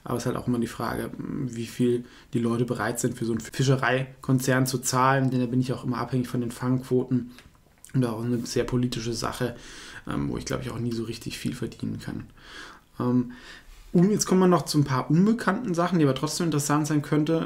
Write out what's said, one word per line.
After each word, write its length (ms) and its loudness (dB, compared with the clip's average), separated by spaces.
Aber 140 -4
es 80 -4
ist 20 -4
halt 100 0
auch 120 -6
immer 100 0
die 80 0
Frage, 500 -6
wie 500 -6
viel 380 2
die 80 0
Leute 240 2
bereit 340 -2
sind, 180 -2
für 80 -6
so 60 0
einen 100 -2
Fischereikonzern 1300 2
zu 120 -2
zahlen. 520 4
Denn 80 2
da 80 2
bin 140 2
ich 120 0
auch 120 -6
immer 140 -2
abhängig 280 -2
von 140 -2
den 100 -2
Fangquoten 800 0
und 100 4
auch 200 -2
eine 140 0
sehr 260 -2
politische 480 -2
Sache, 420 -4
ähm, 200 -2
wo 80 -4
ich, 80 -6
glaub 180 -4
ich, 100 -6
auch 80 -6
nie 120 -4
so 120 -4
richtig 340 -10
viel 160 -4
verdienen 460 -8
kann. 240 -8
Ähm, 320 0
und 200 6
jetzt 140 0
kommen 120 4
wir 80 6
noch 200 4
zu 120 0
ein 60 6
paar 260 0
unbekannten 640 2
Sachen, 240 2
die 60 6
aber 100 4
trotzdem 320 -2
interessant 400 2
sein 160 2
könnte. 440 2